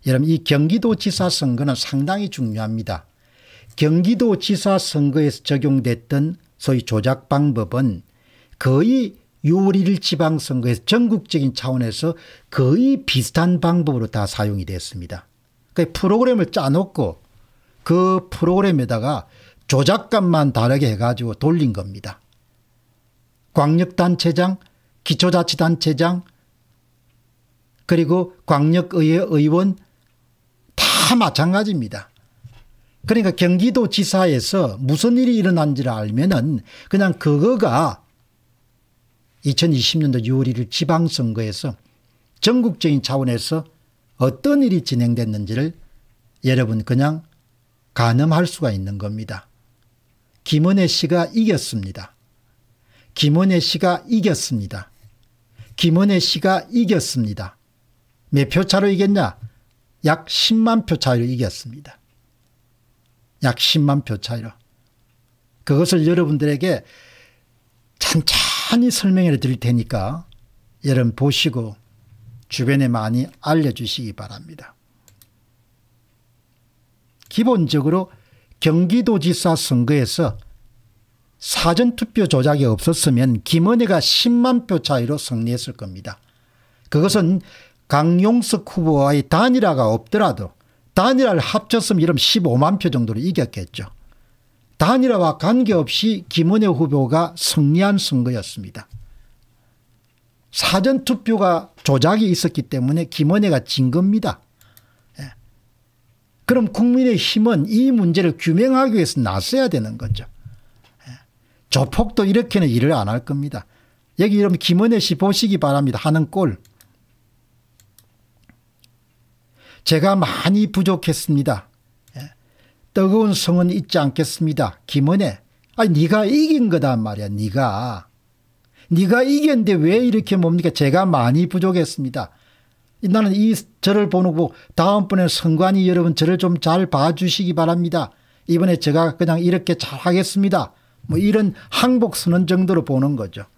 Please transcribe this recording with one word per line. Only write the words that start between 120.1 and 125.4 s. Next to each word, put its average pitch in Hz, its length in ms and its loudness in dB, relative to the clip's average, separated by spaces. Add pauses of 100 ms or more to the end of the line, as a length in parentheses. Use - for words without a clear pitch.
많이 196 560 0
부족했습니다. 151 1000 -2 (480)
예. 127 140 -18 (640)
뜨거운 202 400 2
성은 175 340 2
잊지 180 300 -2
않겠습니다. 147 880 -2
김은혜." 147 540 0 (340)